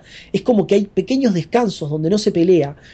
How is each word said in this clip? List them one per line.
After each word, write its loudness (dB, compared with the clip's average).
Es -2
como 2
que 2
hay 2
pequeños -2
descansos -2
donde -4
no 2
se -2
pelea, 2